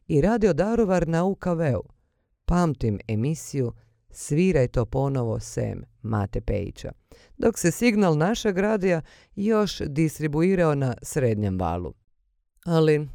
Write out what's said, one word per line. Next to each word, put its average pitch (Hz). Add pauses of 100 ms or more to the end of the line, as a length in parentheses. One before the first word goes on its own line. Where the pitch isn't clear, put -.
i 151
radio 208
Daruvar 185
na 165
U 190
K 180
V-u. 151 (600)
Pamtim 147 (100)
emisiju 123 (380)
Sviraj 151
to 117
ponovo 131
sem 107 (200)
Mate 107
Pejića, - (460)
dok 226
se 170
signal 208
našeg 190
radija 190 (340)
još 208
distribuirao 156
na 131
srednjem 107
valu. 87 (680)
Ali 156